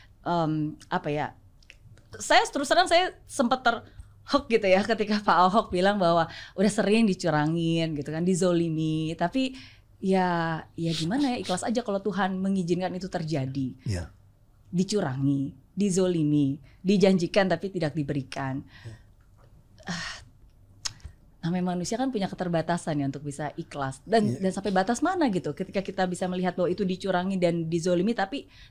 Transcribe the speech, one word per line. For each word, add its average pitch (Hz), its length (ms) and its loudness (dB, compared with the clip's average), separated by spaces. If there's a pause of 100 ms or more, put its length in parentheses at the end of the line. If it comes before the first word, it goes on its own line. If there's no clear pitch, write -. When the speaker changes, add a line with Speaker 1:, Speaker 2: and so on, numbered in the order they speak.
(200)
Speaker 1:
em, 156 640 -2
apa 180 240 -6
ya, 147 240 -4 (800)
saya 349 320 2
terus 285 240 -4
terang 339 160 4
saya 359 240 4 (160)
sempat 254 400 0
terhook - 880 -2
gitu 208 160 2
ya 185 160 6
ketika 208 400 0
Pak 175 140 6 (100)
Ahok 214 220 2
bilang 196 260 2
bahwa 170 320 4 (240)
udah 202 160 2
sering 208 400 4
dicurangin 165 880 0
gitu 143 160 -6
kan, 160 80 -4
dizolimi. 165 960 2
Tapi 262 400 -2 (400)
ya, 175 640 0 (160)
ya 165 160 -2
gimana 214 400 0
ya, 247 80 -2
ikhlas 185 240 -4
aja 240 160 0
kalau 196 240 -4
Tuhan 190 320 -2
mengizinkan 185 560 0
itu 180 160 -8
terjadi. 139 600 -4 (120)
Speaker 2:
Iya. 90 320 -6 (560)
Speaker 1:
Dicurangi, 143 880 -2 (160)
dizolimi, 170 800 2 (260)
dijanjikan 190 680 4
tapi 190 240 -2
tidak 160 240 -4
diberikan. 135 640 -4 (240)
Speaker 2:
Ya. 113 100 -14 (960)
Speaker 1:
Ah, - 320 -8 (1200)
namanya 180 320 -2
manusia 175 240 -4
kan 262 140 -2
punya 208 160 -2
keterbatasan 170 720 -2
ya 139 100 0
untuk 139 160 -8
bisa 147 320 -8
ikhlas. 139 480 -8
Dan, 214 240 4
Speaker 2:
Iya. 123 140 -2
Speaker 1:
dan 190 100 2
sampai 196 160 -6
batas 190 320 2
mana 330 300 2
gitu 156 240 -2
ketika 190 260 -4
kita 196 240 -2
bisa 180 220 -2
melihat 180 260 -2
bahwa 175 160 0
itu 185 160 0
dicurangi 190 540 -2
dan 170 280 2
dizolimi 175 460 2
tapi 196 320 -4 (260)